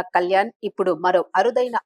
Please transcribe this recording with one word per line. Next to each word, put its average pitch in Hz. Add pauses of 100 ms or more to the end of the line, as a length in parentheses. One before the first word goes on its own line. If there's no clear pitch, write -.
(160)
కళ్యాణ్ 190 (140)
ఇప్పుడు 185 (120)
మరో 180 (140)
అరుదైన 220